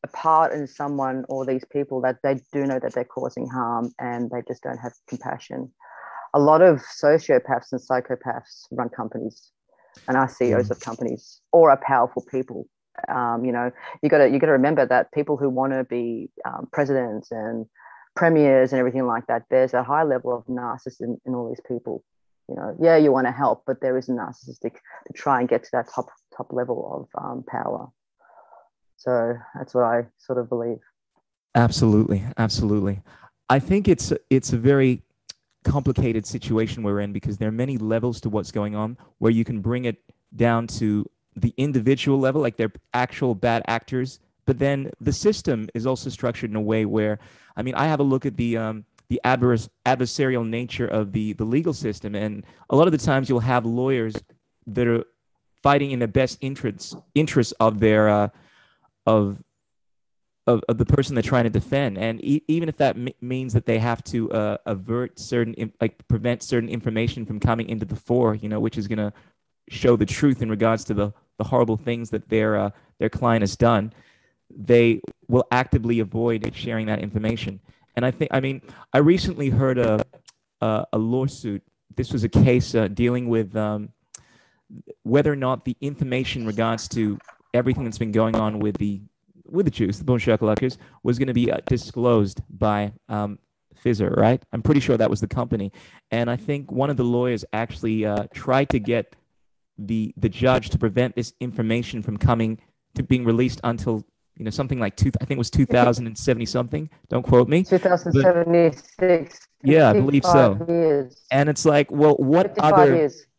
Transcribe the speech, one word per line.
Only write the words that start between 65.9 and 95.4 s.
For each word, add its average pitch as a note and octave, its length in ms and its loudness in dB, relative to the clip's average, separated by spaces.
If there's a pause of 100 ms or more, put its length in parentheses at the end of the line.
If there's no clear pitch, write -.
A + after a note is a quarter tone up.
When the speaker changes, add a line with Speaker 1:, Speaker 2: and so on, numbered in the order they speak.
Speaker 2:
prevent A#2+ 340 -2
certain A#2 260 -2
information A2+ 560 -4
from G#2 140 -8
coming A2+ 300 -2
into G#2+ 180 -6
the G2+ 80 -8
fore, A#2+ 400 0
you G#2 140 -8
know, G#2+ 100 -4
which A2+ 180 -2
is G2+ 120 -6
gonna G#2 240 -4 (560)
show - 260 2
the G#2 120 2
truth C3+ 360 0
in A2+ 80 -4
regards A2 320 0
to G#2+ 120 -6
the, G#2 180 -2 (240)
the G#2+ 80 -4
horrible A2+ 320 2
things A#2 340 -6
that G#2+ 180 -6
their, G#2+ 280 2
uh, G2+ 140 0 (280)
their A2 100 0
client A#2 340 0
has G2 120 -2
done, A2+ 380 2 (580)
they A#2 500 4 (280)
will B2 240 2
actively A#2+ 480 0
avoid A2+ 520 -2
sharing A2+ 340 -6
that G#2+ 120 -2
information. G#2+ 600 -6 (340)
And A#2+ 100 -2
I B2+ 60 2
think, D3 220 -4
I C3 80 2
mean, C3+ 200 -4 (320)
I C3 60 4
recently D#3 520 2
heard B2+ 280 2
a, A2 260 2 (560)
a, A2 340 -2
a A2 40 0
lawsuit. A#2 640 -4 (320)
This - 180 -6
was A2+ 120 -2
a - 40 -2
case, B2 460 4
uh, A2 140 2
dealing A#2+ 400 0
with, A2 260 -2
um, G#2+ 360 -4 (1120)
whether C#3+ 280 2
or C#3+ 40 -4
not C3 280 -4
the B2 160 -6
information C3 640 -4
in A2 60 -4
regards A2+ 400 -2
to G#2 300 -2 (360)
everything B2+ 300 0
that's A2+ 140 -8
been A2 140 -4
going A2 220 2
on G#2+ 240 -2
with G#2 200 -2
the, G2+ 220 -4 (440)
with F3+ 220 -2
the - 40 2
Jews, G2+ 280 -2
the - 60 -12
Boom B2 140 2
Shakalakas, A2 600 0 (260)
was A#2+ 140 0
gonna C3 160 -2
be, A#2+ 180 2
uh, - 140 -2
disclosed A#2 840 0
by, G#2 440 -2 (160)
um, G#2 300 -6 (460)
Fizzer, G#2+ 320 0
right? A#2 260 4 (100)
I'm A2+ 100 -6
pretty C#3+ 180 4
sure B2 160 2
that A2 140 2
was G#2+ 100 -2
the G#2 80 -4
company. A#2 440 -4 (380)